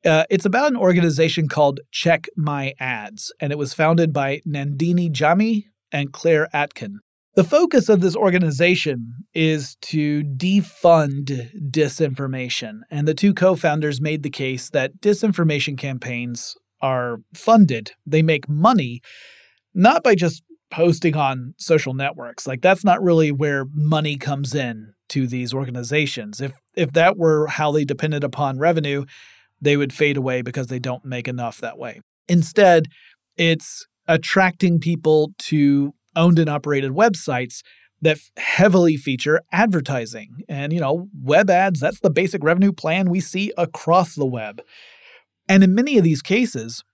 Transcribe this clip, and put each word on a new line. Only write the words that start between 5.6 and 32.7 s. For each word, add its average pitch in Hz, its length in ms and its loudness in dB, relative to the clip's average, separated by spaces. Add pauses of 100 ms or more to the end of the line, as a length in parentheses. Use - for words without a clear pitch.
and 143 220 -6
Claire 156 420 0
Atkin. 143 460 -6 (360)
The 180 100 6
focus 302 420 4
of 202 140 4
this 175 140 0
organization 165 960 0 (200)
is 156 500 -2
to 147 400 -2
defund 143 1300 0 (220)
disinformation, 131 1120 -4 (100)
and 147 160 -2
the 156 60 0
two 196 200 2
co-founders 151 680 0
made 151 220 -4
the 147 60 -6
case 131 420 -8
that 135 300 -4
disinformation 170 760 0
campaigns 123 800 -8 (240)
are 123 420 -4 (120)
funded. 151 580 4 (140)
They 156 160 2
make 156 260 0
money 147 540 0 (720)
not 208 300 4
by 233 100 4
just 170 300 0 (260)
posting 165 460 0
on 131 420 -4
social 147 380 0
networks. 131 500 -8
Like, 131 160 -8
that's 185 220 2
not 196 180 4
really 160 300 4
where 139 420 -2
money 151 420 0
comes 139 380 -8
in 113 400 -6 (160)
to 135 160 -2
these 123 300 -6
organizations. 123 840 -6
If, 135 140 -8 (220)
if 151 180 -2
that 175 240 4
were 156 300 2
how 151 240 -2
they 151 120 0
depended 147 400 -4
upon 135 360 -4
revenue, 147 460 0 (540)
they 143 160 2
would 139 160 -2
fade 143 260 0
away 127 260 -2
because 123 240 -8
they 127 100 -8
don't 123 260 -8
make 123 240 -8
enough 123 340 -8
that 113 180 -10
way. 110 200 -14 (280)
Instead, 175 600 4 (480)